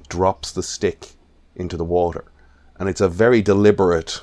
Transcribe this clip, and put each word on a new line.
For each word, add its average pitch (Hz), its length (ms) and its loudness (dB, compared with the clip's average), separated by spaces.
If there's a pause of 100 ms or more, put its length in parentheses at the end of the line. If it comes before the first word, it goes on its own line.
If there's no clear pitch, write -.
drops 92 420 -2
the 92 120 -8
stick - 500 -8 (420)
into 87 220 -10
the 82 80 -6
water. 87 400 -2 (540)
And 95 100 -4
it's 92 120 -6
a 95 80 2
very 110 320 4
deliberate 98 800 2